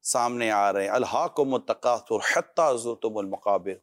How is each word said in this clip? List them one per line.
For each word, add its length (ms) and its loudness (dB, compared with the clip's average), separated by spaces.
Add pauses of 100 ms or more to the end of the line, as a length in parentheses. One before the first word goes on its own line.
सामने 460 -2
आ 200 4
रहे 140 0
हैं। 60 -2
"अलहाकुमुत 800 0
तकासुर 520 0 (140)
हत्ता 360 0
जुरतुमुल 540 -4
मकाबिर", 560 -2